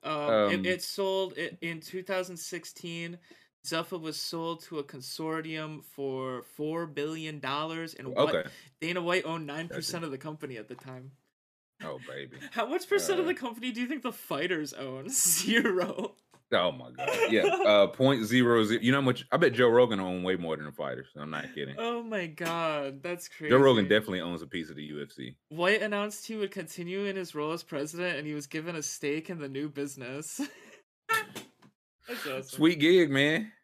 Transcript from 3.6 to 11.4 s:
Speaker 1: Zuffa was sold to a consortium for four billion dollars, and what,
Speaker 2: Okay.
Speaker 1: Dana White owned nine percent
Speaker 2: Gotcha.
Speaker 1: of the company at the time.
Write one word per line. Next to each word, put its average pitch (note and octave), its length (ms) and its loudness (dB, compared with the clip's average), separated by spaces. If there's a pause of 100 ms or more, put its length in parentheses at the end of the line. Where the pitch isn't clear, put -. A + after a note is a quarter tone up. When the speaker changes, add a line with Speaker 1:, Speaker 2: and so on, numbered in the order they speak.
Speaker 1:
Zuffa E3 340 -4
was D#3+ 160 -8
sold E3 480 -6
to D#3+ 160 -10
a C#3+ 40 -4
consortium D#3 1000 -8
for C3 600 -6 (120)
four D#3+ 320 -4
billion D#3 540 -6
dollars, D#3+ 540 -4
and C3+ 200 -10
what, D3 180 4
Speaker 2:
Okay. F2 160 0 (300)
Speaker 1:
Dana F3 220 -2
White F3 240 2
owned D#3+ 200 -4
nine D3+ 220 -8
percent E3+ 340 -6
Speaker 2:
Gotcha. E3+ 40 -6
Speaker 1:
of D3+ 60 -6
the C3+ 60 -8
company D3+ 400 -10
at G#2+ 120 -14
the B2 60 -10
time. C3 360 -16 (720)